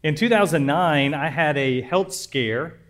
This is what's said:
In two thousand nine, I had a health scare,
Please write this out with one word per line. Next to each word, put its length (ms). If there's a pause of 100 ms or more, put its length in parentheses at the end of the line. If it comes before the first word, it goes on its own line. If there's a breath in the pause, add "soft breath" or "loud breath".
In 120
two 160
thousand 340
nine, 480
I 160
had 300
a 240
health 320
scare, 640 (120)